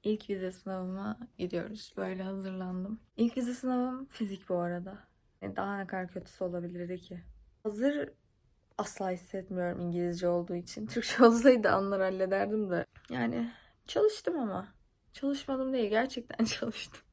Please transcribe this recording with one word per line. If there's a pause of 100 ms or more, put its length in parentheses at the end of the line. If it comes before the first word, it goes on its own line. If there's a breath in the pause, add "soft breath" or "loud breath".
İlk
vize
sınavıma (180)
gidiyoruz.
Böyle
hazırlandım. (180)
İlk
vize
sınavım
fizik
bu
arada. (440)
E,
daha
ne
kadar
kötüsü
olabilirdi
ki? (400)
Hazır (680)
asla
hissetmiyorum
İngilizce
olduğu
için.
<laughs>
Türkçe
olsaydı
anlar
hallederdim
de. (240)
Yani (360 loud breath)
çalıştım
ama. (460)
Çalışmadım
değil,
gerçekten
<laughs>
çalıştım. (120)